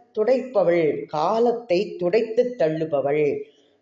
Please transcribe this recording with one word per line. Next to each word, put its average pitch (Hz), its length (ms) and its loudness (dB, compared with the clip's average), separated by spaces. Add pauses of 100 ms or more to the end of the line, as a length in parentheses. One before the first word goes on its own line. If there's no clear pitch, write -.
(120)
துடைப்பவள், 175 920 0
காலத்தை 208 880 0
துடைத்து 226 460 0 (160)
தள்ளுபவள் 151 680 0 (560)